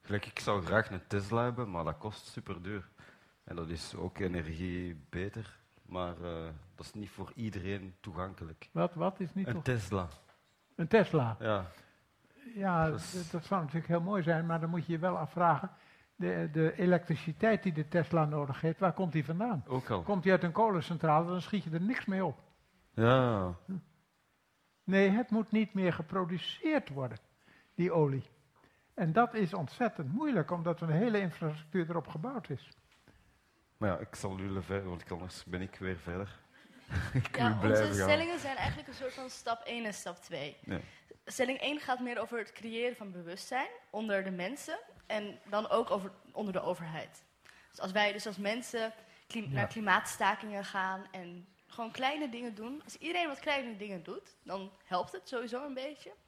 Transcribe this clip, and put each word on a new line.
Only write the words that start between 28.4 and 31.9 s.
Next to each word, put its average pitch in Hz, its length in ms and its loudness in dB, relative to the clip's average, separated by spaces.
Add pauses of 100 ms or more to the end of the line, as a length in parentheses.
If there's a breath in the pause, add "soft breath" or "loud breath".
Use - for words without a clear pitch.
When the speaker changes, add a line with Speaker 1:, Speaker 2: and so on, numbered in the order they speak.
Speaker 2:
En 165 180 2
dat 233 220 6
is 196 200 2
ontzettend 165 580 -2
moeilijk, 240 380 2
omdat 170 300 0
een 165 100 0
hele 208 300 4
infrastructuur 165 720 -2